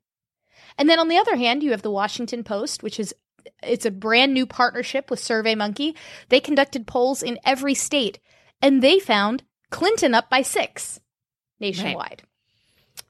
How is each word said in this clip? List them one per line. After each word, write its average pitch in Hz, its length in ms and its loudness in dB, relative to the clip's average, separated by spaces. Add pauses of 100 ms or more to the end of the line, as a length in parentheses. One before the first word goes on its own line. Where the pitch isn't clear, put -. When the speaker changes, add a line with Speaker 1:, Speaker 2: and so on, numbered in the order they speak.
(760)
Speaker 1:
And 294 120 4
then 330 100 6
on 330 100 2
the 330 80 2
other 415 200 2
hand, 247 260 0
you 294 80 0
have 208 120 -4
the 214 80 -4
Washington 220 520 -6
Post, 208 400 -6
which 208 160 -8
is, 202 140 -6 (480)
it's - 240 -2
a 220 60 -2
brand 226 420 2
new 262 120 0
partnership 240 680 -2
with 247 80 -4
SurveyMonkey. 220 760 -2 (340)
They 254 100 6
conducted 277 480 0
polls 254 340 0
in 240 240 -6
every 269 300 0
state, 269 440 -2 (420)
and 269 200 4
they 294 180 6
found 214 440 0 (260)
Clinton 359 460 0
up 240 140 0
by 262 120 2
six - 580 -6 (600)
nationwide. 185 640 -8
Speaker 2:
Right. - 880 -20